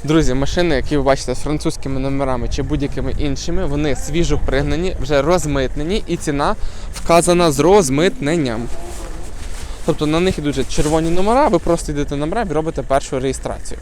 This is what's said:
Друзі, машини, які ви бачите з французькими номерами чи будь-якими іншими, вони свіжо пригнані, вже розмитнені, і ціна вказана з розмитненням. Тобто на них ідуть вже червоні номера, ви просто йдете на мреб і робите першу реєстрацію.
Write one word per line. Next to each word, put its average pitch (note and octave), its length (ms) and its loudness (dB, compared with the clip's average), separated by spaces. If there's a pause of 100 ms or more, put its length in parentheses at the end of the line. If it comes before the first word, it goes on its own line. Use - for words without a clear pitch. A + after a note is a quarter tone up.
Друзі, D3+ 260 4
машини, D3 420 2
які C#3 220 0
ви C3+ 60 2
бачите C3+ 320 0
з - 40 -2
французькими C#3 600 -2
номерами C3 500 -2
чи - 140 -2
будь-якими C3+ 480 -2
іншими, E3+ 540 0
вони C#3+ 300 0
свіжо D3+ 500 0
пригнані, D3 560 0
вже C#3 200 2
розмитнені, D3 880 0
і E3 100 -2
ціна D#3 380 0 (380)
вказана F3 580 4
з C3+ 80 0
розмитненням. D3+ 1080 2 (1160)
Тобто D3+ 200 0
на D#3 140 0
них F#3 180 0
ідуть D3 160 -2
вже C3 100 -2
червоні D#3+ 460 2
номера, G#3+ 380 4
ви - 120 2
просто E3 320 -2
йдете C#3+ 240 -2
на C#3+ 100 -2
мреб G#3 260 -2
і - 20 -4
робите D#3 280 -2
першу C3+ 380 -2
реєстрацію. B2+ 600 -6